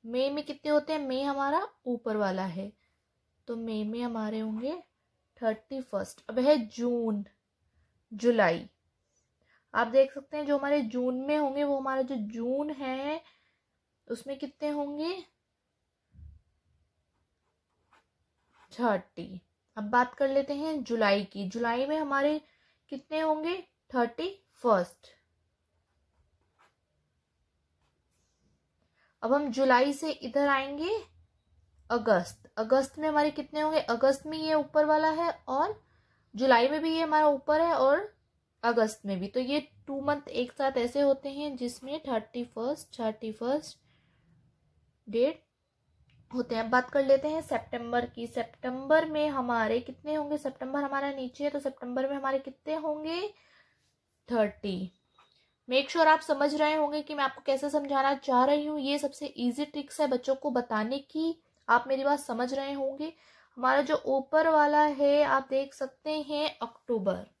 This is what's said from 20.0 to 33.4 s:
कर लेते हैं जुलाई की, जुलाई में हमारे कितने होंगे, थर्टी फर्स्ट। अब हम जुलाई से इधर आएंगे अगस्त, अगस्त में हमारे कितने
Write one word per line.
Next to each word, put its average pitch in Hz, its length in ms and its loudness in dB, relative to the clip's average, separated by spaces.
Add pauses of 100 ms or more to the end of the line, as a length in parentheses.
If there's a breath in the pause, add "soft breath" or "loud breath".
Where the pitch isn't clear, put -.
कर 277 160 0
लेते 277 240 0
हैं 294 300 -4
जुलाई 208 400 2
की, 196 260 -8
जुलाई 233 360 -2
में 302 120 0
हमारे 294 440 0 (480 soft breath)
कितने 311 300 -6
होंगे, 320 480 -2 (280)
थर्टी 277 580 -4
फर्स्ट। 196 540 0 (4000)
अब 233 120 2
हम 294 180 2
जुलाई 262 420 4
से 302 180 -4
इधर 285 360 0
आएंगे 285 560 -2 (880)
अगस्त, 214 640 0
अगस्त 262 420 0
में 311 100 0
हमारे 294 220 4
कितने 302 280 -8